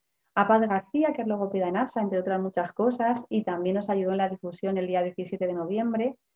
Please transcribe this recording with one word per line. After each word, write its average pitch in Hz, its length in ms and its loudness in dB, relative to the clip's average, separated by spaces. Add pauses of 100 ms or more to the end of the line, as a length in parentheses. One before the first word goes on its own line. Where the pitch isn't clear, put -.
(360)
A - 120 4
Paz 220 140 6
García, 226 520 0
que 247 100 -4
es 220 40 -2
logopeda 196 400 0
en 180 100 0
apsa, 240 240 0
entre 190 180 0
otras 190 220 0
muchas 185 320 -2
cosas, 240 560 2
y 220 140 0
también 180 320 -2
nos 202 140 -2
ayudó 190 240 2
en 196 40 0
la 190 120 2
difusión 190 480 -4
el 185 100 -2
día 180 160 2
diecisiete 180 420 -4
de 175 80 -2
noviembre, 220 640 -2 (180)